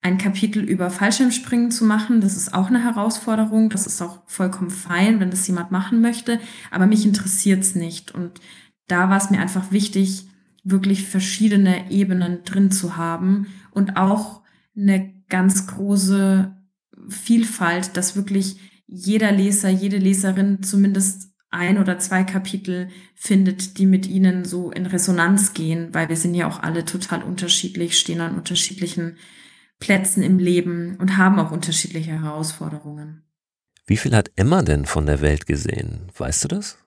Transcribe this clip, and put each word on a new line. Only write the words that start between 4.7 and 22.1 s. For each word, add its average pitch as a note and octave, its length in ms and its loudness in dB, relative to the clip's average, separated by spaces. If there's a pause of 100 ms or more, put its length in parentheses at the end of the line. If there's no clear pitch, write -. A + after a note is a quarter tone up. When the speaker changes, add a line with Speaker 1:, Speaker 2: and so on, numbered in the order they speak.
Speaker 1:
wenn F3+ 120 0
das F#3 160 -2
jemand F3+ 240 -2
machen F#3+ 300 0
möchte. A#3 380 0 (320)
Aber F#3+ 160 2
mich G#3+ 180 4
interessiert's F#3+ 720 2
nicht. E3+ 380 -8
Und F3 260 -10 (480)
da F3+ 220 2
war's G3 200 2
mir F#3+ 100 2
einfach F#3 320 -4
wichtig, F#3+ 560 -2 (360)
wirklich F#3+ 420 0
verschiedene G3 840 2
Ebenen F#3 540 0
drin G3 260 2
zu F3 240 -2
haben F3+ 520 -2 (240)
und G3 260 0
auch G3+ 460 0 (340)
eine G3 360 0 (140)
ganz F#3+ 400 2
große F#3+ 880 2 (540)
Vielfalt, F#3+ 880 0
dass F#3 180 -2
wirklich G3 440 -2 (260)
jeder G3+ 460 0
Leser, G3+ 380 2
jede F#3+ 280 0
Leserin F#3+ 680 2
zumindest G3 680 0 (180)
ein F3 280 0
oder F#3 200 0
zwei F#3 260 0